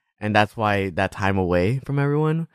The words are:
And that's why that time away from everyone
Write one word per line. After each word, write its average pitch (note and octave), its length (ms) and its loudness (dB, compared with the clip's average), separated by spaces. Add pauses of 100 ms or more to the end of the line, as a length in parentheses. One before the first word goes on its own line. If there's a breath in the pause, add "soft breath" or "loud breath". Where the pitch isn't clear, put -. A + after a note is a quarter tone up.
(200)
And G#2+ 160 -4
that's G#2+ 200 2
why G2+ 360 0
that F#2+ 200 -2
time G2 280 -2
away F2+ 400 2
from C#3 180 -4
everyone D#3 580 0